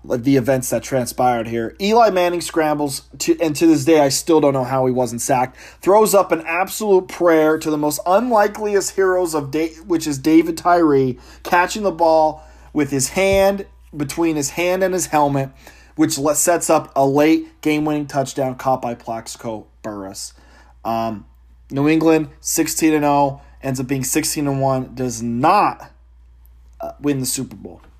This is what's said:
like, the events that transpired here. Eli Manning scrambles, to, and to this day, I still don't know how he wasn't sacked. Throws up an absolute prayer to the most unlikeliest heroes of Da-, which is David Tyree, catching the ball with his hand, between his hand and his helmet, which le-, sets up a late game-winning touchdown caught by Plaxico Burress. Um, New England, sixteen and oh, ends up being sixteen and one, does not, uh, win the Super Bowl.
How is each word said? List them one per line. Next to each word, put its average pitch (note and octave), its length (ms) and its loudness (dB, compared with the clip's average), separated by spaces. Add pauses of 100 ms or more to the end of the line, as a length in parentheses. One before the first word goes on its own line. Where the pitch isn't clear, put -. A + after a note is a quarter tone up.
like, A#2+ 200 -4
the C#3 140 4
events C3 320 0
that A#2 120 -2
transpired B2 640 -2
here. A#2 340 -6
Eli G#3 280 4
Manning F3 300 0
scrambles, D3+ 640 -2 (180)
to, E3 220 0
and D#3 160 0
to E3+ 100 4
this D3+ 160 4
day, D#3 160 4
I C#3+ 80 4
still D#3 320 2
don't C#3+ 140 4
know C3+ 100 -2
how C3 220 -2
he B2+ 80 0
wasn't A#2+ 280 -2
sacked. B2+ 360 -2 (240)
Throws G3 320 4
up F#3 180 4
an E3 140 0
absolute F#3 640 0
prayer D#3+ 480 2
to D#3 120 -6
the D3+ 80 -2
most D3+ 280 -2
unlikeliest G#3 920 0
heroes F3+ 380 0
of C#3 180 -4
Da-, D#3+ 240 -4 (100)
which D#3+ 220 -2
is C#3+ 100 -4
David D#3+ 400 2
Tyree, D3 640 2 (240)
catching F#3 400 0
the F#3+ 80 0
ball D#3+ 520 2 (280)
with C#3+ 200 -2
his C3+ 180 -2
hand, G3 560 0 (300)
between D3+ 420 -2
his C#3+ 140 -4
hand F3+ 320 -2
and F#3 100 -2
his E3+ 140 -4
helmet, C#3+ 420 0 (480)
which D#3+ 200 0
le-, D3 160 0
sets E3+ 360 0
up D#3+ 260 0
a C#3 100 4
late D#3 560 2
game-winning D3+ 460 -2
touchdown C3+ 480 -4
caught B2+ 260 -2
by A#2+ 140 -6
Plaxico A2+ 720 -12 (140)
Burress. G2+ 520 -12 (520)
Um, A2+ 400 -4 (460)
New C#3+ 180 0
England, D#3 400 2 (100)
sixteen D#3 540 0
and D3 100 0
oh, C#3+ 380 0 (200)
ends C3+ 200 -6
up C3 60 -6
being C3+ 180 -4
sixteen D3+ 420 -4
and C3+ 140 -2
one, C3 340 -2
does B2 260 -6
not, C#3 720 0 (880)
uh, - 200 -12
win C#3+ 200 -2
the B2+ 80 -4
Super A2 280 -8
Bowl. F#2 260 -18 (180)